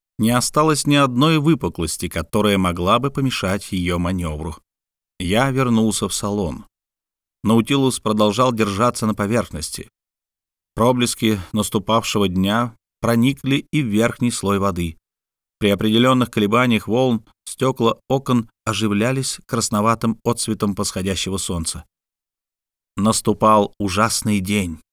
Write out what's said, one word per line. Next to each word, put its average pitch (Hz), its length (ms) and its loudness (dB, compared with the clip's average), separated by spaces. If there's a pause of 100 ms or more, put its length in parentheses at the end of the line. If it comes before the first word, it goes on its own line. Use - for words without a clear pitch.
(180)
не 107 120 2
осталось 147 560 0
ни 143 80 2
одной 143 440 4
выпуклости, 92 720 -2
которая 101 480 0
могла 92 420 2
бы 135 120 -2
помешать 120 640 -4
ее 87 260 -2
маневру. 85 580 -4 (600)
Я 104 320 0
вернулся 113 580 0
в - 60 -6
салон. 101 520 -4 (760)
Наутилус 117 580 2
продолжал 107 520 2
держаться 110 540 0
на 107 80 0
поверхности. 101 720 -6 (840)
Проблески 117 640 0 (140)
наступавшего 107 760 0
дня 101 480 0 (240)
проникли 131 720 0
и 147 120 -2
в 131 40 -2
верхний 117 440 0
слой 101 280 -2
воды. 90 380 -2 (640)
При 104 100 2
определенных 117 640 2
колебаниях 110 580 2
волн 120 360 0 (200)
стекла 127 640 0
окон 127 400 0 (160)
оживлялись 110 800 -2
красноватым 113 800 0
отсветом 110 500 -2
восходящего 95 640 -4
солнца. 85 480 -6 (1120)
Наступал 107 840 2
ужасный 104 600 0
день, 92 400 -4 (120)